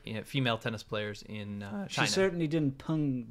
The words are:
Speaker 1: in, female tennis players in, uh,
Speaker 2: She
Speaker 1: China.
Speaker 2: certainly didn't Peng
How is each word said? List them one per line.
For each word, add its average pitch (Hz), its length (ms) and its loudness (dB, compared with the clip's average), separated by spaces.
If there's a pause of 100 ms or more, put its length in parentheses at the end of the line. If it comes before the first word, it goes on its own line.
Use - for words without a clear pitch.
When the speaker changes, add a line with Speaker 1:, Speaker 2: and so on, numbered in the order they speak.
Speaker 1:
in, 110 200 -6
female 123 340 2
tennis 113 240 -4
players 104 440 -4
in, 104 360 -8
uh, 104 260 -6
Speaker 2:
She - 60 -6
Speaker 1:
China. 117 140 2
Speaker 2:
certainly 175 380 4
didn't 147 300 2
Peng 143 540 0